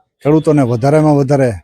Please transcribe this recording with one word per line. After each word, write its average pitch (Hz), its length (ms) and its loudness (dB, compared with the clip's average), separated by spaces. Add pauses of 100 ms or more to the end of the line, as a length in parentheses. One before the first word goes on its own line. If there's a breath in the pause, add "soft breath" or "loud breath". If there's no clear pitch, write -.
(240)
ખેડૂતોને 151 380 0
વધારેમાં 143 540 0
વધારે 135 380 0 (100)